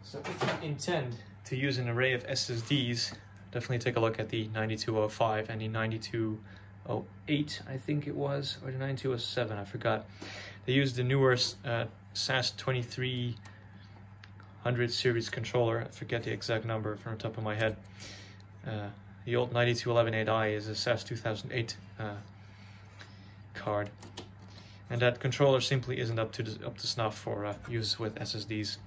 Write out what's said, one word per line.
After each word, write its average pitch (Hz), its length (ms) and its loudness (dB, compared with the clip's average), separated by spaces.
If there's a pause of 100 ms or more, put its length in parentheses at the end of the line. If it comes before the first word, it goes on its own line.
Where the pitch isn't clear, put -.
So - 160 -10
if - 240 -2 (180)
you 160 80 -4
intend 139 460 0 (300)
to 131 120 -2
use 131 200 2
an 120 120 0
array 123 240 4
of 123 140 0
S 135 220 0
S 117 120 0
Ds, 120 520 2 (380)
definitely 120 280 0
take 123 160 2
a 120 40 6
look 113 200 4
at 110 100 0
the 110 240 0
ninety-two 110 460 2
oh 107 80 6
five 110 420 2
and 110 120 -2
the 110 60 -2
ninety-two 110 720 0 (480)
oh 113 180 0 (220)
eight, 147 420 0
I 135 80 -4
think 147 300 0
it 143 80 -4
was, 139 480 -2
or 135 80 -4
the 131 60 -4
ninety-two 135 360 0
oh 120 40 0
seven, 110 400 0
I 101 60 -4
forgot. 110 420 0 (600)
They 127 80 2
used 135 220 6
the 123 80 2
newer, 131 340 8 (280)
uh, 117 200 0 (280)
sas 131 380 2
twenty-three 123 840 -2 (1300)
hundred 120 300 4
series 117 360 2
controller. 117 560 2
I - 60 -10
forget 117 320 -4
the 113 80 -2
exact 110 340 0
number 107 300 -2
from 113 180 -8
the 107 40 -6
top 113 200 -4
of 110 60 -4
my 107 120 0
head. 110 200 2 (920)
Uh, 104 220 -2 (380)
the 120 100 2
old 123 160 4
ninety-two 120 400 4
eleven 117 220 6
eight 110 160 2
I 110 220 6
is 104 180 0
a 110 60 -4
sas 117 280 2
two 117 140 -4
thousand 113 340 -2
eight, 117 240 -2 (240)
uh, 107 160 -4 (1400)
card. 202 360 0 (1000)
And 120 120 2
that 123 200 6
controller 135 400 6
simply 127 380 2
isn't 117 200 0
up 110 140 0
to 123 100 -2
the, 110 240 -6
up - 120 -8
to - 80 -4
snuff 110 300 0
for, 104 280 -2
uh, 104 80 -2 (160)
use 113 280 0
with 107 220 -2
S - 160 -4
S 107 80 -4
Ds. 107 440 -2